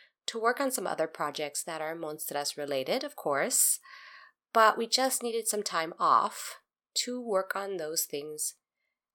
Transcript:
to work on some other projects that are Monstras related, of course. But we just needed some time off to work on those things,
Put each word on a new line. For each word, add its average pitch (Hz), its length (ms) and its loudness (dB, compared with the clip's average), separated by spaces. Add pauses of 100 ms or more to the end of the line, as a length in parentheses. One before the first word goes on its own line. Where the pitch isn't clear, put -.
(240)
to - 160 -6
work 233 180 2
on 277 120 2
some 214 160 -4
other 160 200 0
projects 147 580 -4
that 160 180 -6
are 160 120 -6
Monstras 151 600 -6
related, 143 480 -2
of 285 100 -10
course. 156 640 2 (760)
But 220 240 8
we 226 80 -2
just 262 360 2
needed 226 240 -2
some 208 160 0
time 165 360 -2
off - 640 4 (440)
to 247 160 -6
work 190 340 0
on 196 220 -4
those 160 280 -4
things, 151 500 -6 (600)